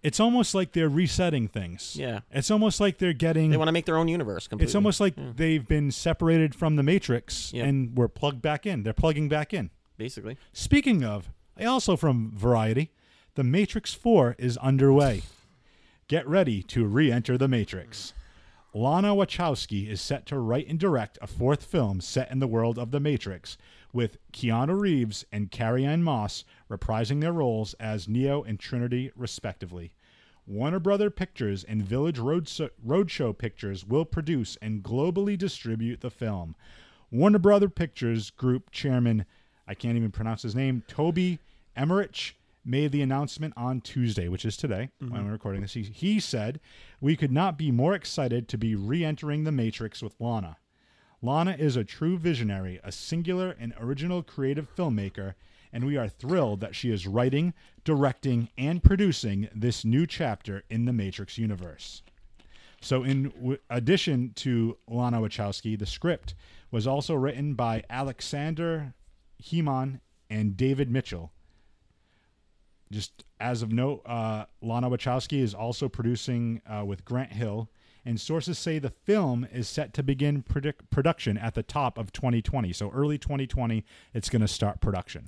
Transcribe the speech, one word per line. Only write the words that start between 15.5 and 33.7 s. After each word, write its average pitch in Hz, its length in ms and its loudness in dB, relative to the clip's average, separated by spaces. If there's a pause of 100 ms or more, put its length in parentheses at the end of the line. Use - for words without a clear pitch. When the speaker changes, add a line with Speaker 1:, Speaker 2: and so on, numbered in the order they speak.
Speaker 1:
Get 147 220 -2
ready 143 360 4
to 117 220 0
re-enter 123 500 4
the 135 120 4
Matrix. 104 640 -2 (600)
Lana 151 400 2
Wachowski 147 720 0
is 104 120 -4
set - 260 -4
to 139 120 -4
write 120 300 0
and 160 100 -2
direct 151 420 0
a - 60 -12
fourth 131 380 0
film 98 360 0
set - 300 -2
in 131 80 -2
the 135 80 0
world 113 320 0
of 120 140 -6
The 143 80 0
Matrix, 139 560 -2 (360)
with 120 260 -2 (140)
Keanu 127 460 2
Reeves 135 540 2
and 104 180 -4
Carrie-Anne 135 520 2
Moss 123 420 -2 (260)
reprising 110 500 -2
their 165 120 0
roles 120 420 0
as 107 340 -6
Neo 135 360 2
and 107 160 -6
Trinity, 123 560 -4
respectively. 90 760 -10 (540)
Warner 131 320 -2
Brother 202 320 2
Pictures 101 540 -4
and 107 180 -2
Village 131 360 0
Roadso-, 151 520 -2 (160)
Roadshow 147 500 0
Pictures 98 500 -8